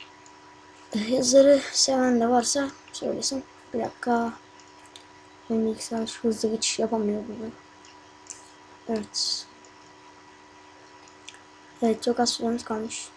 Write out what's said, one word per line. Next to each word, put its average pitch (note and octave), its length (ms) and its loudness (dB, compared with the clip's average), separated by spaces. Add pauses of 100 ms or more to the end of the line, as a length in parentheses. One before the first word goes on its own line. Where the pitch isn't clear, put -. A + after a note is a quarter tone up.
(920)
e, A3 60 0
yazıları C4 600 6 (120)
seven B3+ 480 2
de A#3 80 2
varsa B3 400 2 (240)
söylesin. - 520 -4 (300)
Bir A#3 60 -2
dakika. A#3 520 -2 (1200)
Benim A3+ 160 0
bilgisayar A3+ 560 -6
hızlı A3 280 0
geçiş - 280 -4
yapamıyor G#3+ 500 -2
burada. A3 220 -10 (1400)
Evet. - 580 -6 (2250)
Evet, A3 200 2
çok A#3+ 180 0
az A#3+ 100 2
süremiz A#3 340 -4
kalmış. A3 520 -8